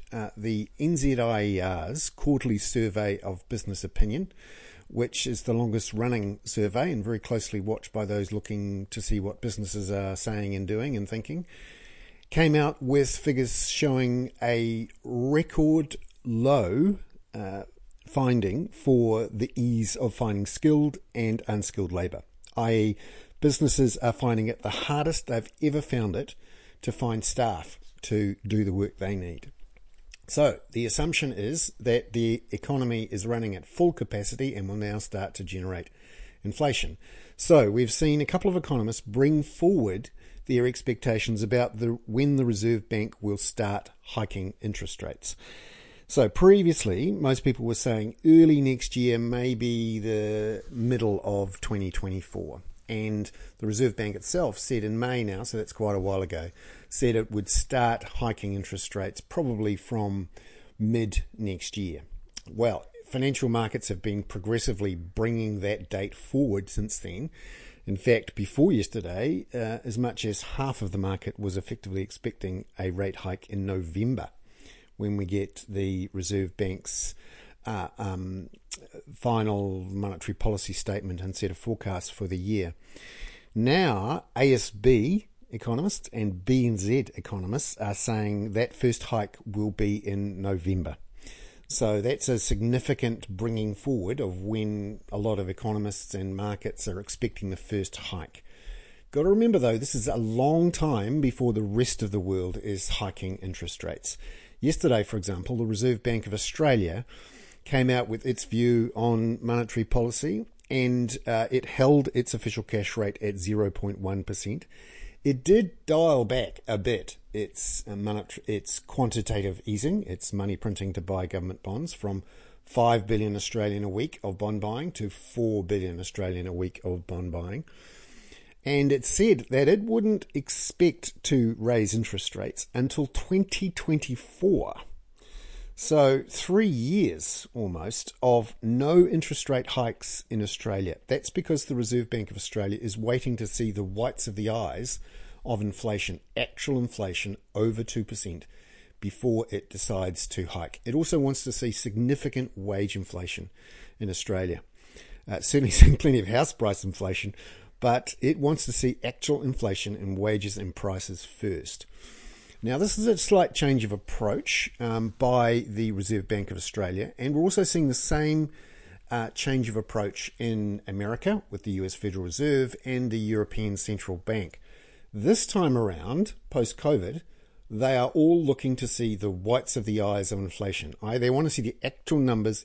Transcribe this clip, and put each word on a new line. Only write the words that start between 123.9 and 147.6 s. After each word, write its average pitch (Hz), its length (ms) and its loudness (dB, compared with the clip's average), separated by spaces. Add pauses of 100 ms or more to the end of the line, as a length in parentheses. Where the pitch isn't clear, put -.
of 98 140 -6
bond 104 240 -2
buying 120 320 -4
to 104 160 -6
four 107 560 -2
billion 92 340 -2
Australian 92 480 -4
a 90 60 -6
week 90 320 -4
of 90 220 -4
bond 90 260 -6
buying. 90 320 -6 (960)
And 143 300 4
it 131 140 2
said 208 420 6
that 135 200 6
it 202 120 6
wouldn't 220 540 2
expect - 920 0
to 117 340 4
raise 110 360 2
interest 107 420 -4
rates - 380 -6
until 135 320 0
twenty 190 640 0
twenty-four. - 1040 0 (1040)
So 139 520 6
three 208 400 2
years 127 840 0
almost 95 600 -6 (100)
of 120 400 4
no 143 460 6
interest - 400 -2
rate 127 220 0
hikes - 600 -4
in 110 100 0
Australia. 98 580 -4 (100)
That's - 220 -2
because 160 340 -2
the 139 100 -4
Reserve 120 340 0
Bank 110 220 -4
of - 60 -12
Australia 101 440 -4
is 107 160 -6
waiting 120 420 0
to 107 100 -6
see 110 240 -2
the 101 100 -4
whites 104 460 -4
of 101 80 -8
the 107 120 -2
eyes 110 520 -4 (440)
of 113 160 -2
inflation, 104 600 -4 (160)
actual 127 420 -2
inflation 101 580 -4 (200)
over 113 260 2